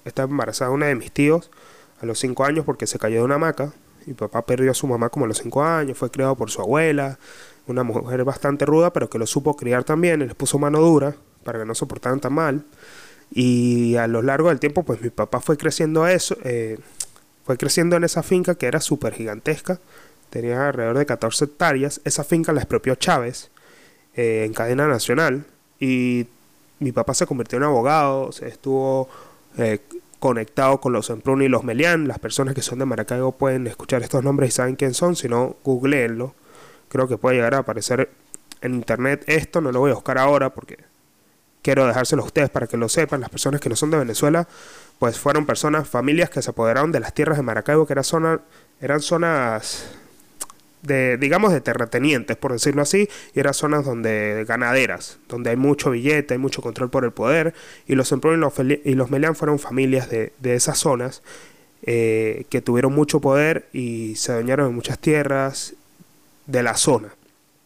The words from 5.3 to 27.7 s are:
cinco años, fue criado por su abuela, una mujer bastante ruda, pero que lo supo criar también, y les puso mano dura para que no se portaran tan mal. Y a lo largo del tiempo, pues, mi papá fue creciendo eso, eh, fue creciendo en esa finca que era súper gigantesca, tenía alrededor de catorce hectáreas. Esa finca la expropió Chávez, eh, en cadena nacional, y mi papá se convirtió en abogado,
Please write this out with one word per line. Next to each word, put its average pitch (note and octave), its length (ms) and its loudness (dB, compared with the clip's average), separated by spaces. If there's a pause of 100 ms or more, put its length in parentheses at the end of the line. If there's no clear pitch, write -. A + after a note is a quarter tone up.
cinco A#2+ 240 -2
años, D3+ 340 -2
fue B2+ 140 -6
criado C3+ 240 0
por A2+ 160 -6
su - 120 -6
abuela, C#3+ 560 0 (480)
una B2 180 -2
mujer A#2+ 400 -2
bastante C#3+ 400 -2
ruda, D#3+ 280 4
pero - 180 -2
que A#2 80 -4
lo A2+ 80 -2
supo C#3+ 300 0
criar B2 280 0
también, D#3+ 380 2
y - 20 -2
les A2+ 100 -8
puso C#3 240 0
mano D3 220 2
dura D3 340 6 (300)
para A#2 140 -6
que A2 60 -6
no A2+ 100 -6
se D3 120 -6
portaran C3 340 -2
tan C3 120 -2
mal. D3 320 0 (680)
Y A#2+ 640 2
a A#2 120 2
lo A#2 140 0
largo C#3 260 2
del D3 100 2
tiempo, D3 240 0
pues, A#2+ 180 -4
mi A#2+ 100 -6
papá A2 300 -2
fue D#3 160 0
creciendo D#3+ 500 0
eso, F3+ 360 2
eh, A2+ 360 -4 (640)
fue B2+ 120 -2
creciendo E3+ 400 2
en E3+ 80 2
esa E3 180 0
finca F3+ 340 0
que - 100 -2
era D3 140 2
súper C3 340 -4
gigantesca, A#2 640 -6 (520)
tenía A#2+ 380 -2
alrededor B2 300 -2
de C#3+ 80 2
catorce A#2 380 -2
hectáreas. C#3+ 600 0
Esa C#3+ 200 -2
finca E3 280 0
la C#3+ 80 0
expropió B2+ 360 0
Chávez, C3 540 -2 (640)
eh, A2+ 320 0
en A2 60 -4
cadena B2+ 360 0
nacional, C#3 560 0 (340)
y B2 480 0 (540)
mi B2+ 120 -2
papá C#3+ 220 -2
se E3+ 120 0
convirtió B2 320 -4
en C#3+ 60 2
abogado, C3+ 680 2